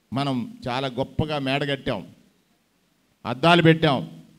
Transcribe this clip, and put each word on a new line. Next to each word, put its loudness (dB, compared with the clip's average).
మనం -4
చాలా -4
గొప్పగా -4
మేడ -4
కట్టాం, -6
అద్దాలు 4
పెట్టాం, 2